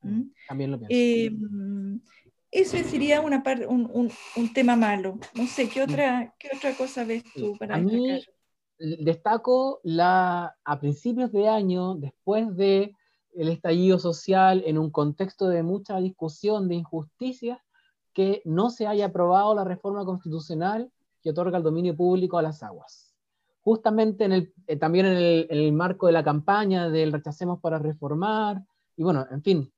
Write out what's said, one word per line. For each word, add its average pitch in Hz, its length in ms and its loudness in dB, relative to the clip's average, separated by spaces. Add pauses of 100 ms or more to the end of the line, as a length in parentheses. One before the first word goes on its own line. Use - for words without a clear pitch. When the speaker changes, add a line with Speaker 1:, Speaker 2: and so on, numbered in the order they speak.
Speaker 1:
Mm, 202 180 -4
Speaker 2:
¿Mm? 277 120 -8 (140)
Speaker 1:
también 135 240 -6
lo 135 80 -6
pienso. 226 180 -4
Speaker 2:
Eh, 233 360 2 (1200)
ese 370 320 0
sería 294 380 2
una 277 200 0
par-, 262 240 -2
un, 240 260 0
un, 240 180 0 (260)
un 233 160 -2
tema 247 240 4
malo. 202 420 0 (160)
No 240 120 -2
sé, 247 220 -2
¿qué 262 120 -4
Speaker 1:
Mm. 269 100 0
Speaker 2:
otra, 247 480 -2
qué 285 180 -18
otra 269 180 -4
cosa 262 300 -6
ves 226 180 -4 (120)
Speaker 1:
Sí, 269 60 -10
Speaker 2:
tú 208 180 -4
para 208 160 -6
Speaker 1:
a 160 60 0
mí 226 280 2
Speaker 2:
destacar? 269 260 -6 (440)
Speaker 1:
destaco 214 1040 0
la, 175 800 0
a 143 160 -4
principios 226 520 -2
de 202 160 2
año, 190 480 0
después 190 600 -4
de 196 380 2 (400)
el 160 140 -2
estallido 175 500 2
social, 190 680 2
en 156 100 0
un 156 140 -2
contexto 156 580 -2
de 170 140 2
mucha 190 380 -4
discusión 185 680 -4
de 175 60 -2
injusticias, 233 840 -8 (540)
que 196 320 0
no 170 240 0
se 233 180 -4
haya 208 200 0
aprobado 185 480 2
la 202 100 -2
reforma 196 400 -6
constitucional 180 880 -6 (320)
que 160 80 -4
otorga 175 260 -2
el 170 80 -2
dominio 165 320 0
público 180 400 2
a 170 60 2
las 156 200 -4
aguas. - 520 -20 (480)
Justamente 220 640 2
en 190 80 4
el, 185 200 2 (140)
eh, 151 100 -4
también 165 300 2
en 185 100 4
el, 170 320 4
en 151 100 -2
el 151 140 4
marco 180 360 2
de 170 40 8
la 165 120 4
campaña 175 680 2
del 156 220 2
Rechacemos 165 480 -6
para 160 180 -2
Reformar, 185 840 -2 (340)
y 165 80 -6
bueno, 185 260 2
en 143 120 -8
fin 165 360 0